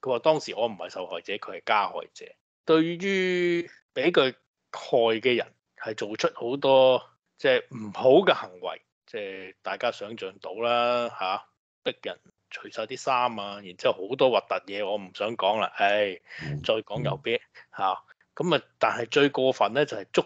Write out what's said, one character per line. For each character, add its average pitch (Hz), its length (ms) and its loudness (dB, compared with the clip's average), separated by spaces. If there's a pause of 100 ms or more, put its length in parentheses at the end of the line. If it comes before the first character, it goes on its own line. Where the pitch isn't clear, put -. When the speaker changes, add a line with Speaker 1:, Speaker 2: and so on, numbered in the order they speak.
Speaker 1:
佢 131 100 -6
話 120 100 0
當 156 200 4
時 - 140 -10
我 107 120 0
唔 110 100 -6
係 87 140 -12
受 92 160 -10
害 90 140 -8
者， 95 140 -10
佢 98 240 -12
係 - 80 -14
加 101 220 2
害 85 120 -8 (120)
者。 - 140 -18 (380)
對 160 200 4
於 180 840 0 (220)
俾 - 200 0
佢 135 220 4 (380)
害 - 260 -2 (220)
嘅 123 160 2
人 104 100 -2 (320)
係 110 160 -8
做 107 220 -8
出 - 180 0
好 123 220 -6
多， 131 460 6 (360)
即 143 100 0
係 127 220 4
唔 110 220 -12
好 120 180 4 (140)
嘅 180 100 6
行 101 160 -8 (100)
為， 82 220 -10 (240)
即 117 120 -12
係 95 440 -12
大 98 140 -6
家 120 160 -2
想 107 240 -12
象 95 240 -10
到 92 140 -12
啦， 120 540 0 (100)
嚇， 98 260 -4 (400)
逼 127 180 -6
人 92 160 -10 (320)
除 - 200 -16
晒 113 140 -8
啲 110 120 -12
衫 123 420 0
啊， 101 260 -10
然 90 120 -16
之 - 120 -2
後 117 40 2 (160)
好 127 80 -6
多 135 140 4
核 107 100 4
突 - 140 -4 (120)
嘢， 98 200 -6
我 101 100 -2
唔 95 180 -8
想 110 220 -4
講 104 240 0
啦， 95 60 0 (100)
唉， 101 440 0 (220)
Speaker 2:
嗯。 - 200 -8
Speaker 1:
再 117 140 0
講 110 280 -8
又 95 140 -2
啤， 117 180 -2
Speaker 2:
嗯。 - 40 -2 (380)
Speaker 1:
嚇。 95 240 -2 (320)
咁 165 240 0
啊， - 40 -2 (160)
但 113 200 2
係 117 100 -6
最 143 200 4
過 131 240 0
分 107 220 2
咧 143 120 2
就 120 100 -10
係 98 160 -10
捉 - 140 2